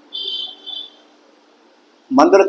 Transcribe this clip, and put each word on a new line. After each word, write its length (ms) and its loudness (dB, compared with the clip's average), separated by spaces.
మందుల 280 4